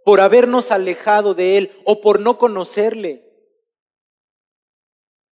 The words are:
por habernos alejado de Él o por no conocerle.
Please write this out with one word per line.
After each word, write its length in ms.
por 160
habernos 500
alejado 640
de 240
Él 140
o 160
por 180
no 180
conocerle. 920